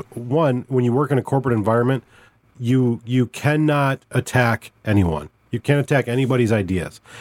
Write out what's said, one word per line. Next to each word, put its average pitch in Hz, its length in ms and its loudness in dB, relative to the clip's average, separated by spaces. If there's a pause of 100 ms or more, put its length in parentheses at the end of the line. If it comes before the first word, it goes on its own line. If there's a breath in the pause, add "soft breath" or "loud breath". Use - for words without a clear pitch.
(140)
one, 127 540 -2
when 127 160 0
you 120 80 2
work 135 180 0
in 139 80 2
a 113 40 0
corporate 131 340 -2
environment, 117 480 0 (540 soft breath)
you, 123 460 0
you 123 220 0
cannot 147 720 0 (120)
attack 117 580 0 (140)
anyone. 85 440 0 (220)
You 120 100 -6
can't 143 200 2
attack 139 280 0
anybody's 123 440 0
ideas. 92 480 -2 (200 loud breath)